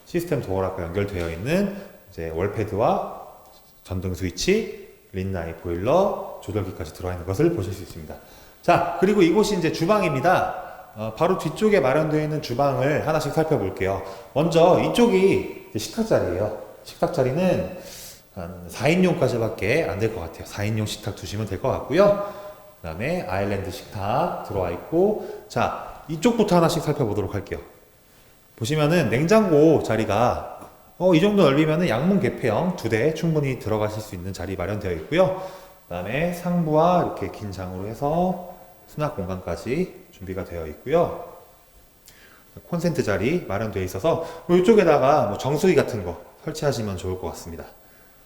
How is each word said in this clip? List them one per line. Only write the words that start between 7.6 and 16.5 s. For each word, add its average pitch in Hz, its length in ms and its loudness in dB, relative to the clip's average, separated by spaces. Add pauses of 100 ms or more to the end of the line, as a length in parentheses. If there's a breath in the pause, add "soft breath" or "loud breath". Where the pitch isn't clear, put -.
수 90 100 -12
있습니다. 78 300 -14 (480 soft breath)
자, - 380 2
그리고 202 220 4
이곳이 185 360 4
이제 160 140 0
주방입니다. 165 1200 0
어, 110 220 -6
바로 180 200 2
뒤쪽에 190 420 2
마련되어 151 420 2
있는 151 200 -2
주방을 131 680 0
하나씩 151 260 0
살펴볼게요. 98 720 0 (300 loud breath)
먼저 160 480 6
이쪽이 190 880 2
이제 - 100 -6
식탁 - 280 -4
자리예요. 98 540 0 (220)